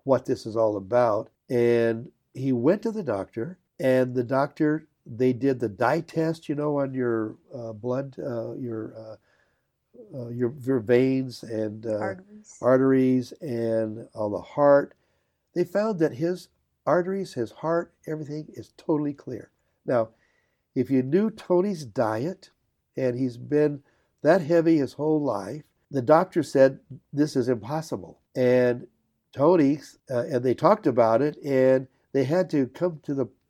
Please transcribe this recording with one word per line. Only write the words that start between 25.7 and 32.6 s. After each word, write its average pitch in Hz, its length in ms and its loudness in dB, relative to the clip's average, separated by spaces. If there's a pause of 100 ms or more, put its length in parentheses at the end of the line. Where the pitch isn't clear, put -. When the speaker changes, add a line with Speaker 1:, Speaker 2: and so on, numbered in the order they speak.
Speaker 1:
the 131 120 -4
doctor 151 400 4
said, 135 360 4 (340)
"This 147 220 0
is 127 140 0
impossible." 117 720 -6 (140)
And 123 520 2 (460)
Tony, 147 480 4 (300)
uh, 123 200 -2
and 127 140 -2
they 127 100 2
talked 202 320 2
about 117 360 4
it, 151 200 -2
and 131 460 2 (240)
they 135 120 2
had 180 260 0
to 139 180 2